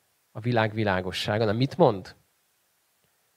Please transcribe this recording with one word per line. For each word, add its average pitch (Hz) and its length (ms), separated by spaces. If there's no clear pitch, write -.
a 117 80
világ 110 340
világossága, 101 640
hanem 110 180
mit 131 200
mond? 117 400